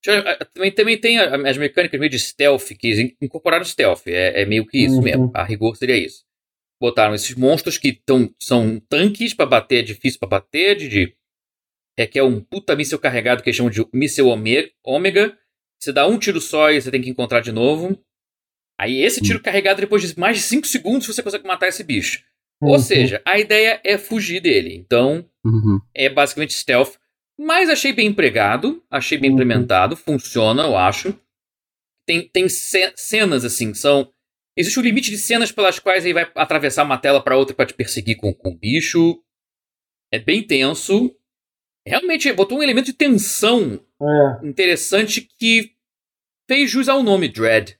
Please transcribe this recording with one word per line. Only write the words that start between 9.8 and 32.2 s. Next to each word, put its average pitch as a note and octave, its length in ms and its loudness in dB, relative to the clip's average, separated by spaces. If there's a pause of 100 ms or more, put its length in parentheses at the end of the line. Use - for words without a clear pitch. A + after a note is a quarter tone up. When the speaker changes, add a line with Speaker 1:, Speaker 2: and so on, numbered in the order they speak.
Speaker 1:
difícil G#2+ 360 -6
pra F#2+ 100 -8
bater, D#3 460 0
de, D3+ 140 -8
de, G2+ 260 0 (800)
requer B2 260 0
um B2 180 2
puta F3 340 -6
míssil D3 240 -4
carregado B2 460 -2
que B2 60 -2
eles A#2 60 -4
chamam A#2+ 140 0
de G#2+ 240 -2
míssil C#3 320 2
ome-, A#2 460 0 (120)
ômega. F#3 540 0 (420)
Você C#3+ 120 -8
dá C#3 120 2
um G#3+ 140 2
tiro F#3+ 220 -2
só D3+ 320 2
e D3 100 2
você B2 80 -10
tem C3 100 -2
que B2 100 -8
encontrar B2 300 -2
de A#2 120 -10
novo. D#3 440 -2 (840)
Aí B2+ 220 -2
esse - 200 0
tiro G2 160 0
Speaker 3:
Hum. - 40 -10
Speaker 1:
carregado, G3 380 0
depois G#3 220 0
de E3+ 160 -8
mais G#3 200 0
de - 40 -4
cinco D4 240 -2
segundos, B3+ 400 -2
você A3 160 -6
consegue G3+ 240 -8
matar F#3 220 -2
esse F#3 160 -6
bicho. A#2+ 400 -4 (360)
Ou C#3+ 120 4
Speaker 2:
Uhum. C#3+ 80 8
Speaker 1:
seja, - 440 2
a F#3+ 140 2
ideia G#3+ 460 2
é G3+ 120 2
fugir G3+ 440 -4
dele. F#2+ 340 2
Então, B2 500 0 (200)
Speaker 3:
Uhum. G#2+ 340 2 (160)
Speaker 1:
é C3+ 140 0
basicamente C#3+ 460 0
stealth. C3 460 0 (400)
Mas D#4+ 300 2
achei C4+ 220 0
bem A3 160 0
empregado, C3 840 0
achei C#3 280 -4
bem C3+ 120 2
Speaker 2:
Uhum. C3+ 40 4
Speaker 1:
implementado, B2 640 2
funciona, A#2+ 680 -2
eu B2+ 120 0
acho. G2 420 0 (880)
Tem, E3 220 -4